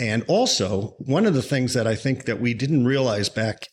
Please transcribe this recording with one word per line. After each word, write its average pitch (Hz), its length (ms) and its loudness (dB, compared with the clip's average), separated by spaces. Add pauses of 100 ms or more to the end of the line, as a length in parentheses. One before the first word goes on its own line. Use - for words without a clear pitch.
and 113 260 0
also, 156 720 0
one 135 260 2
of 202 80 4
the 131 80 2
things 127 340 -2
that 113 120 2
I 110 80 2
think 131 300 -4
that 113 160 -4
we 120 120 0
didn't 135 320 2
realize 123 440 0
back 110 440 -4